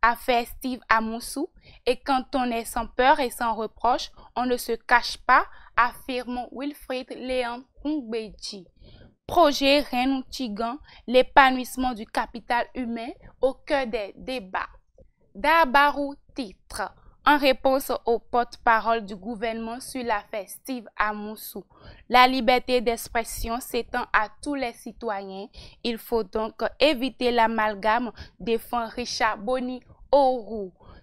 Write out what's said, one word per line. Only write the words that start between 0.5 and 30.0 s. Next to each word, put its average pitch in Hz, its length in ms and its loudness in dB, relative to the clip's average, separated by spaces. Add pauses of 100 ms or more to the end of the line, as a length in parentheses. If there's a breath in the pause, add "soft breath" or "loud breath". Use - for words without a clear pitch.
Amoussou. 226 600 -2 (380 soft breath)
Et - 140 0
quand 262 240 0 (100)
on 247 160 0
est 233 140 -4
sans 226 240 -6
peur 285 320 4
et 247 100 -2
sans 226 240 -4
reproche, 226 560 -2 (240 loud breath)
on 247 120 -2
ne 247 100 0
se 247 160 -4
cache - 460 0
pas, 277 280 4 (300 loud breath)
affirme 247 760 -2
Wilfried 262 600 -8
Léon 247 520 -6 (220)
Kungbeji. 226 840 -8 (600 soft breath)
Projet 294 500 6
Reine 262 500 0
Tigan, 226 500 -6 (280 loud breath)
l'épanouissement 254 840 4
du 220 120 -8
capital 240 680 -4
humain 233 360 -6 (300 soft breath)
au 269 140 2
cœur 277 320 -2
des 214 300 -6
débats. 190 500 -8 (680)
Dabarou 285 840 2 (180)
titre. - 580 -10 (320 soft breath)
En 294 140 6
réponse 269 540 2 (140)
au 233 120 2
porte-parole 226 840 0
du 196 100 -10
gouvernement 226 640 -6
sur 262 240 -8
l'affaire 208 460 -4
Steve 240 480 -10
Amoussou, 208 680 -6 (440 loud breath)
la 247 180 8
liberté 254 540 2
d'expression 226 800 -4
s'étend 240 520 -6
à 214 180 2 (120)
tous 294 140 -4
les 247 160 -4
citoyens. 202 720 -10 (380 loud breath)
Il 226 140 -2
faut 226 260 -2
donc 220 360 -6 (200)
éviter 254 500 2
l'amalgame, 220 800 0 (300 loud breath)
défend 226 480 -4
Richard 233 500 -2
Boni 254 420 -4 (300 soft breath)